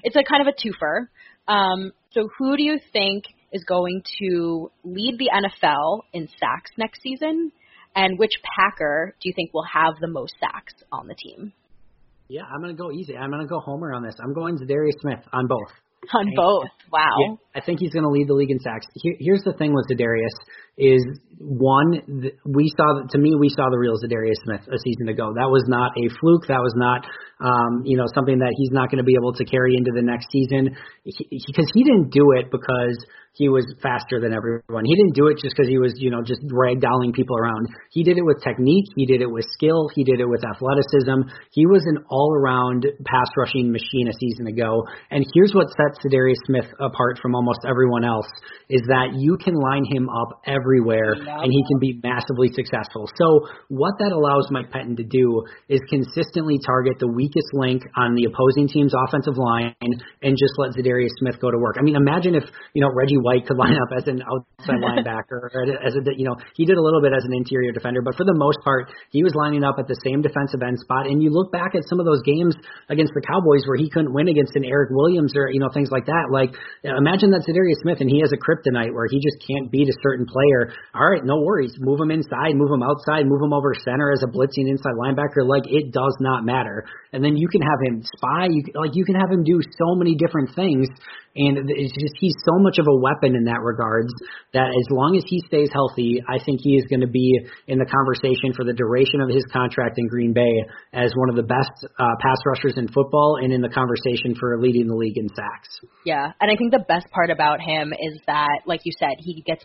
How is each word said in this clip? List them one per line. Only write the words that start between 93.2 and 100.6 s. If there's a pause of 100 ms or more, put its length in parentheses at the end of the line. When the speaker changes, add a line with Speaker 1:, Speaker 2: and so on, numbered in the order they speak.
Speaker 2:
in
that
regards (400)
that
as
long
as
he
stays
healthy,
I
think
he
is
gonna
be (360)
in
the
conversation
for
the
duration
of
his
contract
in
Green
Bay (400)